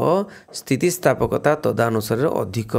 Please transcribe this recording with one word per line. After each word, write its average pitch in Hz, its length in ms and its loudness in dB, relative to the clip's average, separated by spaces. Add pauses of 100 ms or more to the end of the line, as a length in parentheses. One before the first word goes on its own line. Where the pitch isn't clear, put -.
(540)
ସ୍ଥିତିସ୍ଥାପକତା 135 1040 0
ତଦାନୁସାରେ 113 720 0
ଅଧିକ 107 520 -4